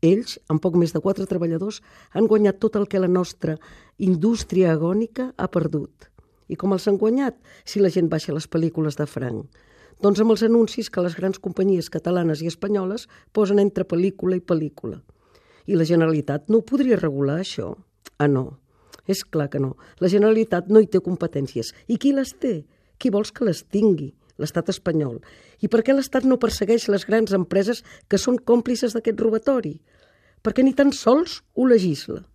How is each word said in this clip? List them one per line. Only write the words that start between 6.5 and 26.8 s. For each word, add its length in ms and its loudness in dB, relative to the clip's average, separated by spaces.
I 40 -8
com 160 -2
els 120 -4
han 160 0
guanyat, 360 0
si 160 -2
la 120 4
gent 200 0
baixa 200 -4
les 160 -6
pel·lícules 480 -2
de 120 -4
franc? 400 -8
Doncs 240 2
amb 140 4
els 100 -2
anuncis 480 2
que 80 -2
les 160 -2
grans 240 -4
companyies 480 -2
catalanes 560 -2
i 60 -2
espanyoles 560 -4
posen 240 2
entre 320 2
pel·lícula 480 -2
i 80 -8
pel·lícula. 540 -4
I 80 -2
la 160 2
Generalitat 640 0
no 80 6
ho 40 -14
podria 360 0
regular, 400 -2
això? 300 -10
Ah, 80 2
no. 300 -2
És 160 -2
clar 240 -4
que 140 -6
no. 100 -4
La 160 2
Generalitat 560 2
no 140 8
hi 80 2
té 100 2
competències. 720 -6
I 80 0
qui 160 0
les 240 -4
té? 240 -4
Qui 80 0
vols 240 -2
que 160 -2
les 140 -4
tingui? 380 2
L'estat 320 -4
espanyol. 480 -4
I 20 0
per 140 2
què 160 2
l'Estat 320 0
no 80 4
persegueix 560 0